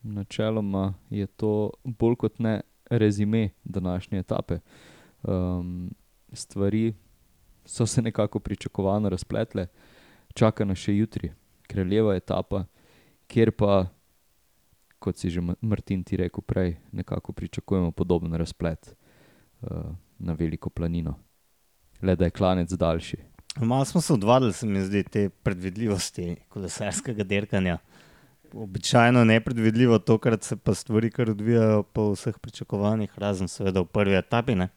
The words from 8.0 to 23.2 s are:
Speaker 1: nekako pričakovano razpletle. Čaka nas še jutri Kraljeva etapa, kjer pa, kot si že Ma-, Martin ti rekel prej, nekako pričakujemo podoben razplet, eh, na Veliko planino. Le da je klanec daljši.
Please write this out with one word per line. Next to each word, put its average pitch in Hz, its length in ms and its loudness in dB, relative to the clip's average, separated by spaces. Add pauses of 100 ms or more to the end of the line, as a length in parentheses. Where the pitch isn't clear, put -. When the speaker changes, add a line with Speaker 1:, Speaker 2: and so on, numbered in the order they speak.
Speaker 1:
nekako 110 380 -2
pričakovano 101 720 -2
razpletle. 101 580 -4 (640)
Čaka 110 340 2
nas 95 140 -2
še - 140 -2
jutri 104 380 -2 (320)
Kraljeva 98 500 0
etapa, 92 540 -2 (580)
kjer 113 260 4
pa, 98 360 4 (1080)
kot - 200 -4
si - 120 -6
že 87 120 -2
Ma-, 87 180 -4
Martin 101 440 -2
ti - 120 -6
rekel 90 280 -2
prej, 90 340 -2 (140)
nekako - 420 -8
pričakujemo 90 580 -2
podoben 85 440 -2
razplet, 82 580 -6 (680)
eh, - 60 -10 (500)
na 87 180 -6
Veliko 80 340 -4
planino. 82 480 -4 (840)
Le 95 140 2
da 85 100 2
je 85 80 2
klanec 92 380 2
daljši. 85 460 -2 (400)